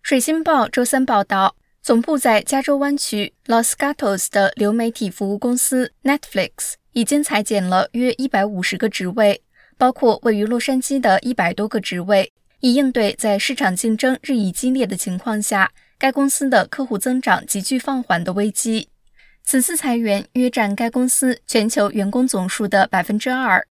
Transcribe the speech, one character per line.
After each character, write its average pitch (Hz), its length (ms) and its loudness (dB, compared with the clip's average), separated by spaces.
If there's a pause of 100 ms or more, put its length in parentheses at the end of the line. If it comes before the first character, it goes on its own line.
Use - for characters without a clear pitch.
水 269 180 0
星 311 240 0
报 302 240 2
周 247 160 -2
三 262 220 0
报 208 180 2
道， 190 320 0 (260)
总 233 200 2
部 302 160 0
在 220 240 2
加 269 200 -2
州 285 160 0
湾 285 200 0
区 - 360 -4 (120)
Los 233 260 2
Gatos 247 600 -2
的 196 240 2
流 208 180 0
媒 233 180 0
体 208 180 -6
服 196 240 -4
务 208 40 -4
公 247 200 0
司 254 360 -2 (100)
Netflix - 720 -4 (180)
已 233 120 -2
经 294 200 0
裁 214 180 -2
减 202 220 -2
了 185 300 2
约 247 200 0
一 262 140 -4
百 202 180 0
五 196 160 -6
十 185 160 -4
个 214 120 -2
职 185 180 -6
位， 208 340 2 (360)
包 254 140 4
括 233 320 2
位 220 120 2
于 208 100 0
洛 240 140 -2
杉 262 220 0
矶 269 180 -2
的 196 200 4
一 247 140 -4
百 175 200 0
多 208 140 -4
个 214 140 -2
职 180 180 -6
位， 190 320 2 (300)
以 247 120 4
应 269 180 2
对 214 220 0
在 202 240 0
市 262 160 -2
场 185 220 0
竞 220 220 0
争 254 240 0
日 277 140 -2
益 196 160 0
激 254 180 -2
烈 254 180 0
的 196 80 -6
情 180 220 -6
况 214 240 -4
下， 196 300 0 (260)
该 262 140 2
公 277 180 0
司 269 200 -2
的 233 180 4
客 - 180 -6
户 214 120 -4
增 254 240 -2
长 - 240 0
急 196 160 -2
剧 254 160 -2
放 262 240 -2
缓 175 220 -2
的 180 100 -4
危 202 160 0
机。 220 380 -4 (580)
此 254 160 2
次 339 140 -2
裁 247 220 0
员 202 360 0
约 254 160 2
占 214 240 0
该 233 160 -2
公 247 180 0
司 254 380 0
全 220 220 2
球 208 240 2
员 202 180 -2
工 247 160 2
总 190 220 -2
数 208 180 -2
的 196 220 4
百 175 160 -2
分 214 160 -2
之 - 100 -4
二。 254 420 0